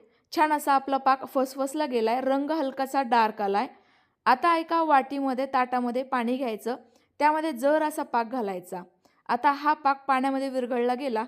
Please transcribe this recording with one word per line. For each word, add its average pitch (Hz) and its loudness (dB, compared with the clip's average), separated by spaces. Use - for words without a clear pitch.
छान 302 2
असा 294 2
आपला 269 2
पाक 262 2
फसफसला 277 -2
गेलाय, 240 0
रंग 277 0
हलकासा 269 -2
डार्क 226 2
आलाय. 202 0
आता 330 4
एका 330 0
वाटीमध्ये, 277 0
ताटामध्ये 247 -2
पाणी 254 -2
घ्यायचं, 226 -4
त्यामध्ये 311 2
जर 285 2
असा 302 -4
पाक 233 -2
घालायचा. 190 -6
आता 247 2
हा 294 0
पाक 277 -2
पाण्यामध्ये 269 0
विरघळला 247 0
गेला 247 -4